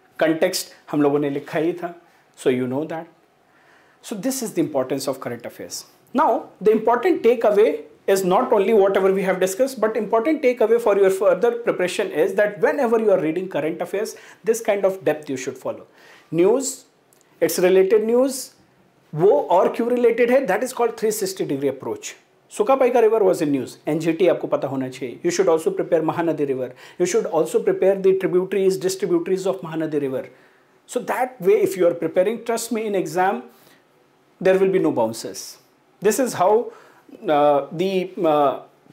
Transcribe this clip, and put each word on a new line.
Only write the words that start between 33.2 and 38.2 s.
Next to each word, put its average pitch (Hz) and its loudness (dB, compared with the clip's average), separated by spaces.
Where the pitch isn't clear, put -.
there 190 4
will 190 2
be 185 2
no 160 2
bounces। 117 -6
This 214 0
is 240 -2
how, 214 2
uh, 143 2
the, 185 -2